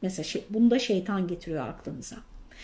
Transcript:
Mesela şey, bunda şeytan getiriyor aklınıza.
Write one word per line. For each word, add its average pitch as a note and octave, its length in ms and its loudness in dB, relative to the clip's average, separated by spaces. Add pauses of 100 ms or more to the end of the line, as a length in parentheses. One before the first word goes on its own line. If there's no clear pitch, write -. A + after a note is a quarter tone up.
Mesela F#3 220 -2
şey, - 260 -4
bunda A#3 280 6
şeytan F#3+ 500 0
getiriyor D#3+ 400 -4
aklınıza. - 480 -10 (480)